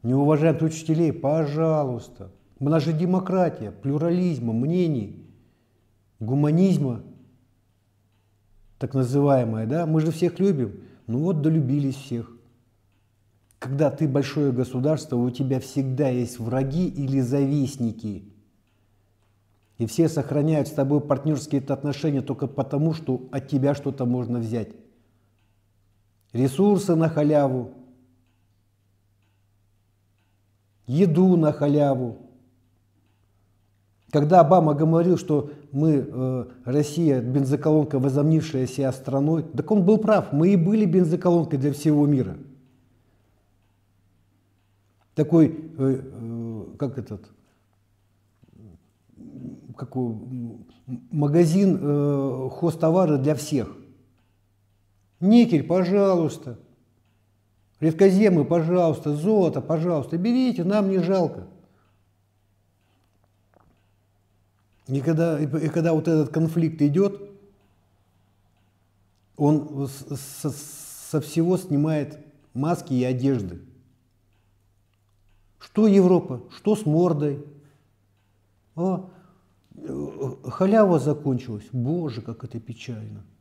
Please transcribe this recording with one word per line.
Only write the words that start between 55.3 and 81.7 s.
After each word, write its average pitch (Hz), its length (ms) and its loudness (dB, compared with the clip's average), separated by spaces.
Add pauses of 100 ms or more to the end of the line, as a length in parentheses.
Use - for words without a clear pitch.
пожалуйста. 175 960 0 (1200)
Редкоземы, 185 680 4
пожалуйста. 165 680 2
Золото, 170 460 0
пожалуйста. 160 560 -2
Берите, 240 480 0
нам 202 240 0
не 190 80 0
жалко. 180 500 0 (3500)
И 131 160 -4
когда, 160 360 0
и, 156 60 0
и 151 240 -4
когда 165 240 0
вот 160 160 0
этот 156 240 2
конфликт 160 480 0
идёт, 185 400 2 (2250)
он 143 500 0
с, - 300 -12
с, - 360 -10 (580)
со 156 100 -2
всего 165 380 0
снимает 151 600 -2 (360)
маски 151 400 -2
и 127 100 2
одежды. 123 560 -2 (2000)
Что - 280 0
Европа, 180 580 4 (120)
что 214 180 0
с 214 120 -4
мордой. 151 580 0 (1300)
А, 180 360 -4 (640)
э, 135 580 -8 (100)
халява 190 540 4
закончилась. 127 760 -4